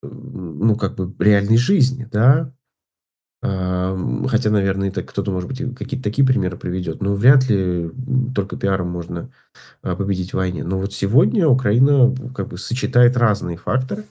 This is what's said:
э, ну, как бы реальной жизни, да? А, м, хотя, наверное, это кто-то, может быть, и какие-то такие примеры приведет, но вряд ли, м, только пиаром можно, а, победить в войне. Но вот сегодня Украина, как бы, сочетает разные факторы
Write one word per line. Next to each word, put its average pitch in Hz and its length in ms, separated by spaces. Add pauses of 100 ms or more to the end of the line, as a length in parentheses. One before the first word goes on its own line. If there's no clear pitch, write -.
э, 73 60
ну, 90 680
как 92 200
бы 92 180 (100)
реальной 104 340
жизни, 127 520
да? 135 420 (880)
А, 92 520
м, 95 340
хотя, - 220
наверное, 98 380
это 92 140
кто-то, 101 300
может 90 160
быть, - 140
и - 100
какие-то - 320
такие 131 220
примеры 92 320
приведет, 87 440
но 101 120
вряд 127 360
ли, 90 360
м, 127 480
только 98 240
пиаром 95 320
можно, 87 400 (520)
а, 92 140
победить 95 360
в 92 60
войне. 90 260
Но 95 160
вот 98 140
сегодня 170 540
Украина, 127 680 (200)
как 95 140
бы, 87 100
сочетает 123 600
разные 98 400
факторы 131 520